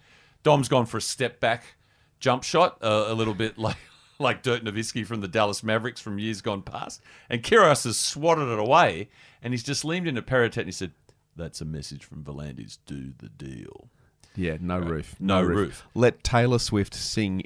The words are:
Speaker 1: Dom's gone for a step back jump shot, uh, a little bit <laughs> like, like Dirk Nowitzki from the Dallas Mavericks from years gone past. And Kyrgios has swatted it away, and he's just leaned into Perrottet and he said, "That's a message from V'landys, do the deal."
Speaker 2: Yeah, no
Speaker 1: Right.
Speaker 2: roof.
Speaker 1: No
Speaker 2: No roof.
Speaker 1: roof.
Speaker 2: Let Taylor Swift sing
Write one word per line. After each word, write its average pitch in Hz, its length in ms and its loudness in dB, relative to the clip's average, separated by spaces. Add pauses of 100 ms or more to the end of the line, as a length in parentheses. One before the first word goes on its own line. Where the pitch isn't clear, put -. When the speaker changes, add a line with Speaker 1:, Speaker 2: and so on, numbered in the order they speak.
(440)
Speaker 1:
Dom's 143 260 4
gone 123 160 4
for 117 120 -6
a 104 40 -6
step - 380 -4
back 120 240 0 (560)
jump 131 240 2
shot, - 400 2
uh, 107 240 4
a 113 80 -2
little 110 180 0
bit 110 240 -4
<laughs> - 0 -
like, 110 200 -4 (420)
like 120 240 0
Dirk 120 180 0
Nowitzki 110 440 -4
from 113 160 -6
the 98 60 -4
Dallas 104 360 2
Mavericks 110 360 -2
from 101 200 -8
years 107 220 -6
gone 101 200 -4
past. - 400 -12 (280)
And 120 140 -4
Kyrgios 170 400 6
has 110 140 -2
swatted 156 500 0
it 113 120 -2
away, 110 500 4 (320)
and 120 120 -4
he's 120 100 -4
just 139 200 -4
leaned 170 240 -2
into 123 140 -2
Perrottet 123 360 2
and 98 100 -4
he 92 40 -8
said, 90 200 -8 (440)
"That's 80 260 -12
a 80 40 -8
message 73 400 -10
from 76 180 -16
V'landys, 69 640 -12
do 67 320 -12
the 57 100 -18
deal." 55 640 -16 (480)
Speaker 2:
Yeah, 82 220 -2
no 87 200 -2
Speaker 1:
Right. 85 100 -2
Speaker 2:
roof. 78 300 -6
Speaker 1:
No 95 220 2
Speaker 2:
No 92 60 2
roof. 87 100 2
Speaker 1:
roof. 87 360 -2
Speaker 2:
Let 113 300 4
Taylor 120 360 4
Swift 101 340 0
sing 98 520 -2